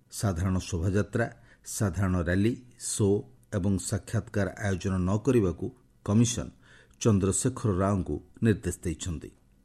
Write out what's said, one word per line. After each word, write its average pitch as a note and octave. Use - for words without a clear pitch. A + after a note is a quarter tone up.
ସାଧାରଣ F#2
ଶୋଭାଯାତ୍ରା, G2
ସାଧାରଣ F#2
ରାଲି, G2
ଶୋ -
ଏବଂ G2+
ସାକ୍ଷାତକାର G2+
ଆୟୋଜନ F#2+
ନ F2+
କରିବାକୁ G#2+
କମିଶନ G#2+
ଚନ୍ଦ୍ରଶେଖର G#2
ରାଓଙ୍କୁ F#2+
ନିର୍ଦ୍ଦେଶ G2+
ଦେଇଛନ୍ତି। D#2+